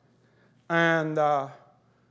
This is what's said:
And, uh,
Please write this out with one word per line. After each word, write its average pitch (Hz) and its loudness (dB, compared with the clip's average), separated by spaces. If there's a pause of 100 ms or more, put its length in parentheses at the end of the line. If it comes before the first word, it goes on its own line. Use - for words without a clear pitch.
(720)
And, 165 0
uh, 147 0 (640)